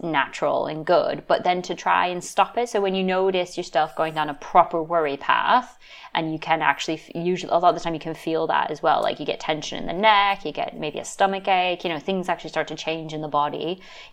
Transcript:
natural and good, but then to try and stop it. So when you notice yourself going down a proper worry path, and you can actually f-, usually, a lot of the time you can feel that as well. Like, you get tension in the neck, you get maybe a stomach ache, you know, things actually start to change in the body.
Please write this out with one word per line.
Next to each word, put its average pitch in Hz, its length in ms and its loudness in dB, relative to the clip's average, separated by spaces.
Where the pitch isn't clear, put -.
natural 143 640 0
and 156 180 -6
good, 151 420 2
but - 180 2
then 180 180 0
to 180 120 -6
try 180 340 2
and 180 140 -6
stop - 360 0
it. 240 100 0
So 220 120 0
when 190 140 2
you 190 80 0
notice 185 540 2
yourself 160 400 0
going 160 160 0
down 151 160 0
a 147 60 -4
proper 170 480 4
worry 156 340 0
path, 202 600 2
and 160 200 -2
you 156 80 -6
can 160 200 0
actually 151 340 2
f-, - 200 -12
usually, 175 380 -2
a - 40 4
lot 175 120 6
of 165 80 6
the 175 40 -8
time 170 140 -4
you 151 60 -4
can 160 140 -8
feel 160 340 -2
that 156 240 0
as 151 100 -12
well. 156 180 4
Like, - 200 -2
you 151 40 -8
get - 140 -4
tension - 400 -4
in - 80 -6
the 170 60 -4
neck, 202 520 2
you 151 60 -6
get - 260 -6
maybe 151 220 -6
a - 60 -8
stomach 196 420 0
ache, 180 380 0
you 185 40 -2
know, 160 120 -4
things 185 280 -2
actually 170 220 -4
start 156 180 -2
to 156 60 -8
change 160 400 -6
in 156 80 -4
the 156 60 -4
body. 147 520 -2